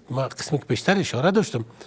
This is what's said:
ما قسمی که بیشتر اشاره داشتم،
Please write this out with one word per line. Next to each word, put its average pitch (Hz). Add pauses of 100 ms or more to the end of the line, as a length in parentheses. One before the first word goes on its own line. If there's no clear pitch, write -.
ما 127
قسمی 135
که -
بیشتر 185
اشاره 156
داشتم، 160 (220)